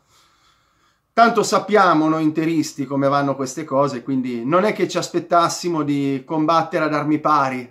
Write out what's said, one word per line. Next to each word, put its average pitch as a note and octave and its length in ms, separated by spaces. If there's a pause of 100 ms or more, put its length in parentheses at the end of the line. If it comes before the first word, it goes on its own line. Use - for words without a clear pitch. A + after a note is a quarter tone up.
(1120)
tanto A3 320
sappiamo F#3 640
noi D#3+ 160
interisti D#3 600
come C#3 240
vanno C#3 260
queste C#3 300
cose, C3+ 380
quindi B2 420
non F3 180
è G#3+ 80
che F3+ 160
ci F3 100
aspettassimo E3+ 840
di C#3 420
combattere D#3+ 600
ad D3+ 80
armi D3 260
pari. C3+ 520